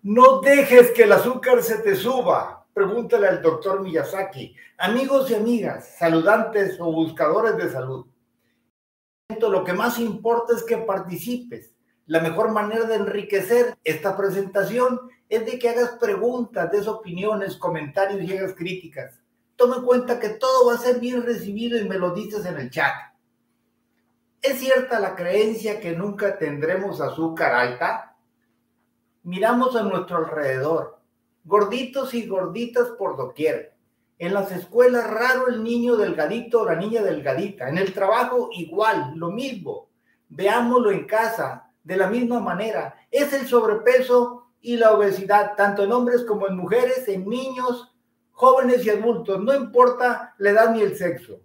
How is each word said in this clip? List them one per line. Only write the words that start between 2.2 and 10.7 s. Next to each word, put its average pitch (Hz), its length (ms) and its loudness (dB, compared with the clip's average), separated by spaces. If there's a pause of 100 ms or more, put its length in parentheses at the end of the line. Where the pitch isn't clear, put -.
Pregúntale 202 520 0
al 180 140 0
doctor 185 400 0
Miyazaki. 160 760 -6 (220)
Amigos 254 540 0
y - 20 2
amigas, 214 640 -2
saludantes 185 840 2
o 170 120 -4
buscadores 165 640 0
de 175 140 -4
salud. 131 340 -8 (1300)
Lo 196 240 2
que 175 100 -4
más 233 240 0
importa 233 580 0
es 208 60 -6
que 226 160 -2